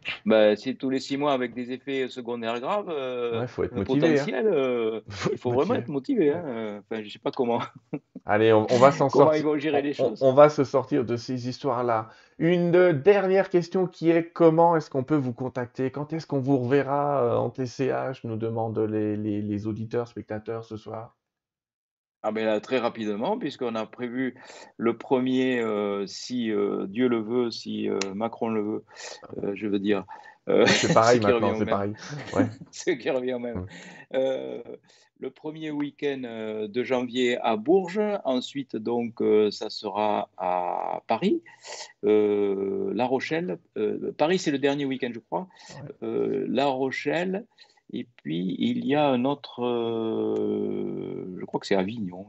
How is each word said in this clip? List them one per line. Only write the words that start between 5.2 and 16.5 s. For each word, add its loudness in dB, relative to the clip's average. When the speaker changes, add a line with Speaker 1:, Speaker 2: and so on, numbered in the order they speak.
Speaker 1:
il -2
Speaker 2:
être -6
Speaker 1:
faut -2
vraiment 2
Speaker 2:
motivé. -2
Speaker 1:
être -8
motivé, 0
Speaker 2:
Ouais. -2
Speaker 1:
hein, -6
euh, -8
enfin, -6
je -14
sais -16
pas -4
comment. 0
<laughs> -12
Speaker 2:
Allez, 6
on, 6
on 6
va 10
s'en 2
Speaker 1:
Comment 6
Speaker 2:
sortir. 4
Speaker 1:
ils -2
vont 0
gérer 0
Speaker 2:
On, 0
Speaker 1:
les -4
Speaker 2:
on, 2
Speaker 1:
choses. -4
Speaker 2:
on 6
va 10
se 0
sortir 0
de 0
ces -6
histoires-là. -2
Une 2
de-, 6
dernière 4
question 2
qui 0
est : 2
comment 6
est-ce 0
qu'on -2
peut 0
vous 0
contacter ? -4
Quand -8
est-ce -6
qu'on -2
vous 4